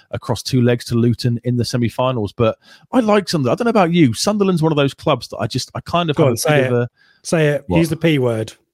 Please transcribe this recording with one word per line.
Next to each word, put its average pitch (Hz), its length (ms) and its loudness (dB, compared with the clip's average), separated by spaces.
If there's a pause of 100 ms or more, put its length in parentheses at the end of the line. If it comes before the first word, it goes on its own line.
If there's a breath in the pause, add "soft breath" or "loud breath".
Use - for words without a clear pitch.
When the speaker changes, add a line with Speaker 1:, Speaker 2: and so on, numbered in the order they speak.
(120)
Speaker 1:
across - 320 -6
two 127 180 0
legs 120 240 0
to - 80 -6
Luton 117 500 0
in 123 140 -2
the 117 80 -2
semi-finals. 120 680 -2
But 110 280 0 (320 soft breath)
I 247 80 2
like 208 280 2
Sunderland. 139 320 0
I 247 40 -4
don't - 20 -2
know 220 160 2
about 170 100 2
you. 160 220 4
Sunderland's 190 480 0
one 160 100 2
of 147 40 -2
those 139 180 2
clubs - 360 -4
that - 80 -12
I 110 100 -4
just, - 260 -6
I 113 80 -8
kind 170 300 -2
of 135 40 -4
Speaker 2:
Go 170 100 2
Speaker 1:
have - 40 4
Speaker 2:
on, - 40 2
Speaker 1:
a 110 40 -4
Speaker 2:
say 151 240 2
Speaker 1:
bit 120 100 0
of 120 100 0
Speaker 2:
it. - 20 -2
Speaker 1:
a 123 60 -6 (340 soft breath)
Speaker 2:
Say 160 240 0
it. 147 180 -2
Speaker 1:
What? - 140 2
Speaker 2:
Use 165 100 2
the 160 80 -4
P 160 220 2
word. 113 340 -2 (200)